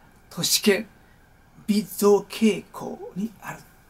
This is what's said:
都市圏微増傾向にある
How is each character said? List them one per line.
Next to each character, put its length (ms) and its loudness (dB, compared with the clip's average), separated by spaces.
都 140 -10
市 180 0
圏 260 2
微 140 0
増 380 4
傾 420 0
向 280 -12
に 160 -8
あ 120 -16
る 60 -16